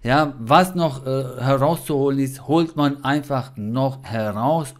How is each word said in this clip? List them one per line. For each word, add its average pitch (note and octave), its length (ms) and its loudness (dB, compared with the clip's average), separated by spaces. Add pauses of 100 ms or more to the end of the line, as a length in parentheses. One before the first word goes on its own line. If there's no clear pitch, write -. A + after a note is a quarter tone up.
Ja, C#3 380 2
was D#3+ 340 4
noch, D#3+ 320 -2
äh, C3 360 -4
herauszuholen C#3 760 2
ist, C3+ 280 -4
holt D#3+ 300 2
man C#3+ 260 0
einfach C#3 540 -2
noch B2+ 460 -2
heraus A2+ 760 -2